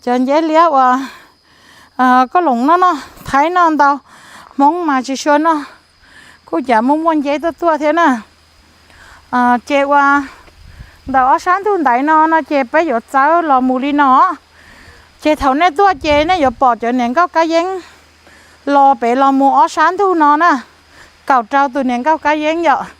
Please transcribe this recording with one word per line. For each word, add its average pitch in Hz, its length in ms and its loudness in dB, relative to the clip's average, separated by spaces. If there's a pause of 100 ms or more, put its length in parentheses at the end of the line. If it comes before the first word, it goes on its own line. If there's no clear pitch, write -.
Chọn 254 220 -2
về 285 180 0
lia 320 280 2
và, 262 380 0 (880)
à, 254 360 2
có 359 80 2
lủng 254 260 0
nó 330 100 2
nó. 359 200 2 (280)
Thấy 285 260 0
nó 349 200 2
đâu. 285 280 0 (580)
Mong 320 300 0
mà 269 160 -2
chị 262 140 -8
xuân 302 260 0
nó. 311 220 -2 (800)
Cô - 220 -6
chả 233 140 2
mong 294 240 0
muốn 320 180 0
về 285 160 -4
tôi 320 140 -6
tuôn 320 260 -2
thế 302 140 -2
nào. 320 240 2 (1120)
À, 247 360 0
chị 277 160 0
qua. 277 460 0 (800)
Đầu 262 200 0
ở 294 120 2
sáng 370 260 -2
tôi 403 200 0
tại 247 180 0
nó, 311 240 2
nó 320 160 0
chị 294 140 -4 (160)
bé 311 100 2
dột 247 200 -2 (100)
cháu 302 300 2
lò 277 180 0
mù 254 180 -2
đi 277 140 -4
nó. 285 420 2 (880)
Chị 302 120 2
thầu 277 200 -2
này 339 160 0
tua 392 300 2
chị 302 240 0
này 359 160 -2
dột 262 180 0
bỏ 247 180 2
cho 233 160 -4
nên 247 220 -2
có 339 120 0
cái 330 220 -2
giếng. 330 180 0 (1000)
Lò 277 300 4
bé 233 200 -2
lò 269 180 2
mù 269 220 2
ở 302 140 2
sáng 330 300 -2
tôi 381 180 0
nó 294 200 2
nè. 330 160 2 (720)
Cầu 262 160 0
trâu 277 260 -2
tụi 269 160 -4
nên 247 180 -4
có 311 140 0
cái 311 220 -2
giếng 320 240 -4
vậy. 285 140 2 (240)